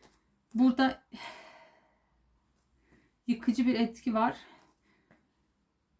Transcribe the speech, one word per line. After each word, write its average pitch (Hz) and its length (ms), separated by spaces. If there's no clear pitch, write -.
burada 254 500
yıkıcı 240 400
bir 247 80
etki 226 380
var. 220 240